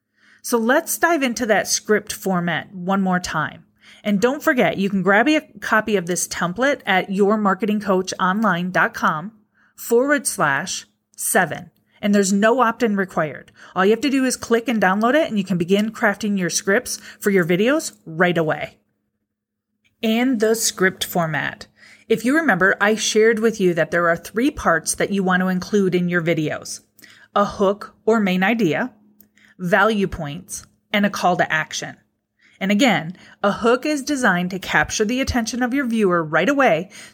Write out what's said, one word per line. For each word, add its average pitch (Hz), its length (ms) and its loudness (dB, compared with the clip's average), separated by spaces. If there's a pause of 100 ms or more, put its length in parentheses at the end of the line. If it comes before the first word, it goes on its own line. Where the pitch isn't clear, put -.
(420)
So - 160 -2
let's 254 400 0
dive 339 260 2
into 247 220 -2
that 202 220 0
script - 460 -2
format 175 600 -4
one 190 280 -2
more 185 180 2
time. - 460 -6 (380)
And 202 180 0
don't 269 220 0
forget, 247 340 2
you 190 120 -2
can 190 140 -2
grab 202 240 4
a 302 140 2 (180)
copy 214 360 0
of 180 100 -2
this 202 220 -4
template 226 580 -2
at 196 260 0
your 202 260 2
marketing 208 420 0
coach 190 400 -2
online 185 520 0
dot 180 220 0
com 180 400 -4 (420)
forward 262 500 0
slash 151 600 -2 (300)
seven. - 560 -2 (300)
And 208 120 0
there's 196 180 2
no 220 300 4
opt-in 226 340 0
required. 180 560 -4 (240)
All 180 80 2
you 202 80 4
have 226 100 2
to 285 80 0
do 262 140 2
is 254 140 -2
click 226 300 -2
and 220 140 0
download 214 340 2
it, 311 120 2
and 220 100 -4
you 190 60 0
can 185 140 -2
begin 196 340 0
crafting 202 460 -2
your 175 120 0
scripts - 480 -2 (220)
for 208 120 0
your 185 120 4
videos 214 640 0
right 165 320 0
away. 156 400 -4 (1300)
And 233 360 0
the 220 140 2
script 190 500 0
format. 151 640 -4 (420)
If - 160 0
you 254 120 2
remember, 196 440 2
I 208 140 2
shared 220 460 2
with 220 200 0
you 180 140 2
that 160 160 0
there 170 200 0
are 170 60 2
three 233 360 -2
parts 165 420 -2
that - 160 -4
you 196 140 0
want 180 180 2
to 185 60 0
include 185 480 0
in 180 120 0
your 175 140 0
videos: 156 600 -4 (540)
a 101 100 4
hook - 500 -2 (100)
or 220 140 4
main 185 240 0
idea, 208 500 0 (640)
value 196 500 2
points, - 600 -12 (260)
and 202 100 2
a 202 60 2
call 180 280 0
to - 140 0
action. 156 460 -6 (640)
And 190 120 -2
again, 190 460 2 (240)
a 202 100 2
hook 240 360 0
is 294 160 -2
designed 196 480 0
to 185 80 -6
capture 170 460 0
the 247 160 -2
attention 247 420 -4
of 240 100 -2
your 277 120 -2
viewer 196 380 2
right 160 260 0
away 220 400 2 (240)